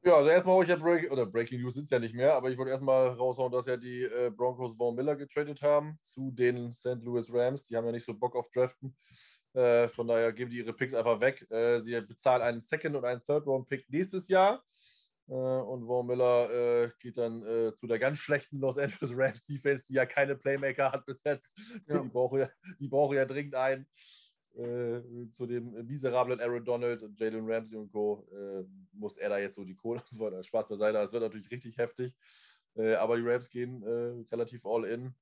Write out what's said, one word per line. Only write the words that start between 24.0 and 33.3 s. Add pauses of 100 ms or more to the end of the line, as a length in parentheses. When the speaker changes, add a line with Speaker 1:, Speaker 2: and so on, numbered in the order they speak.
Speaker 1:
Äh, (300)
zu
dem
miserablen
Aaron
Donald
und
Jalen
Ramsey
und
Co.,
äh, (300)
muss
er
da
jetzt
so
die
Kohle
<laughs>
und
so
weiter.
Spaß
beiseite,
es
wird
natürlich
richtig
heftig. (600)
Äh,
aber
die
Rams